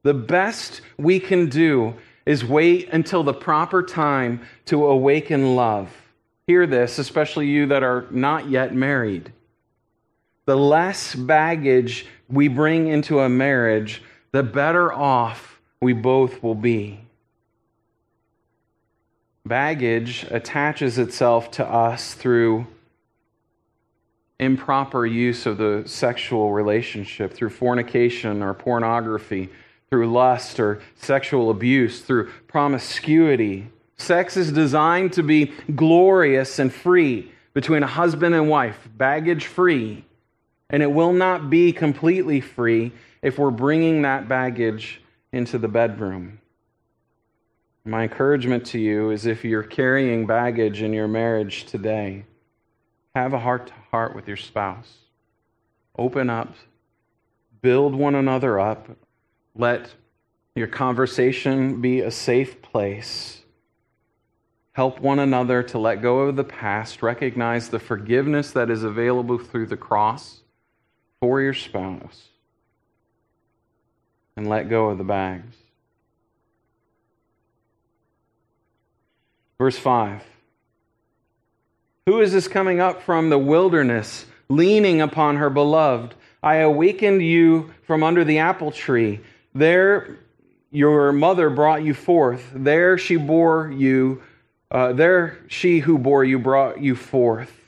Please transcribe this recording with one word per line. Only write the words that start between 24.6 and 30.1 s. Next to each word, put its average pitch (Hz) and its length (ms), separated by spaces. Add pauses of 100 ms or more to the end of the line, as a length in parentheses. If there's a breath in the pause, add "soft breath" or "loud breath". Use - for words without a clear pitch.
use 117 400
of 107 120
the 104 280
sexual 120 680
relationship, 104 800
through 113 200
fornication 120 920
or 98 100
pornography, 113 920 (420 soft breath)
through 117 220